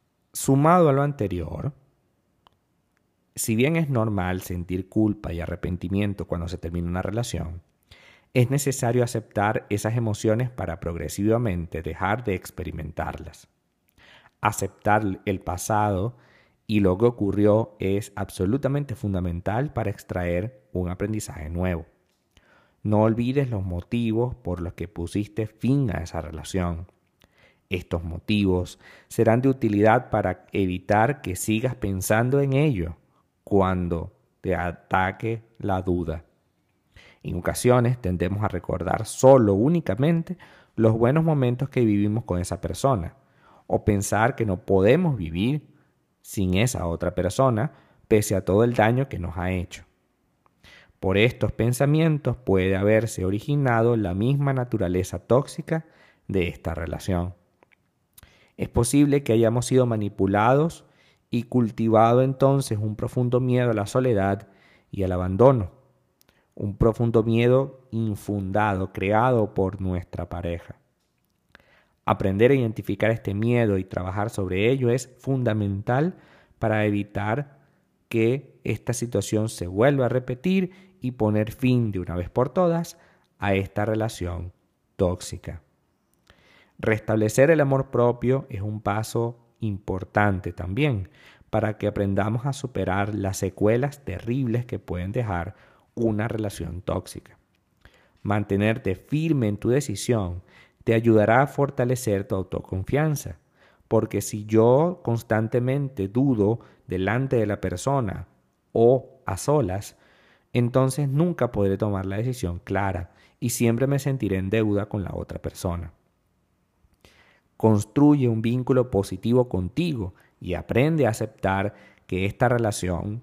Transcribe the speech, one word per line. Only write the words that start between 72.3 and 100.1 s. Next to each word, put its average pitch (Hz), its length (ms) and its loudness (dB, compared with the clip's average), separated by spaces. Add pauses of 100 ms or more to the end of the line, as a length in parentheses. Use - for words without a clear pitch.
a 139 60 4
identificar 110 560 -2
este 110 240 -4
miedo 113 420 2
y 95 60 -2
trabajar 95 480 -6
sobre 98 400 0
ello 131 180 0
es - 300 -2
fundamental 120 960 -2 (400)
para 107 280 0
evitar 104 720 -4 (480)
que 117 560 0
esta - 300 -4
situación 110 560 -2
se - 180 -10
vuelva 123 380 2
a 117 40 0
repetir 131 800 -2 (140)
y 127 100 -4
poner 107 400 0
fin 123 400 0
de 98 80 -6
una 85 160 -6
vez 87 140 -4
por 127 200 0
todas 170 480 0 (400)
a 101 160 0
esta 98 320 -2
relación 90 680 -6 (420)
tóxica. - 640 -4 (1200)
Restablecer 110 720 2
el 160 80 4
amor 135 320 0
propio 123 580 0
es 104 120 -8
un 107 200 -8
paso 117 560 -4 (220)
importante 95 960 -2
también 98 560 -2 (400)
para 107 280 0
que 104 100 -2
aprendamos 101 580 0
a 139 80 -2
superar 101 600 -4
las 98 240 -4
secuelas 113 680 0
terribles 117 600 -4
que 98 140 -8
pueden 90 320 -6
dejar 104 440 -4 (380)
una 110 340 0
relación 95 540 -6
tóxica. - 560 -8 (840)
Mantenerte 104 760 0
firme 151 520 0
en 104 100 -2
tu 117 120 -2
decisión 107 720 -2 (400)